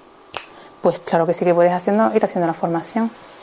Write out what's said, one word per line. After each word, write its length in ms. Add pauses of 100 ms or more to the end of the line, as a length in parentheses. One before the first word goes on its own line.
(800)
pues 180
claro 280
que 60
sí 120
que 80
puedes 200
haciendo, 420
ir 80
haciendo 240
la 60
formación. 580 (320)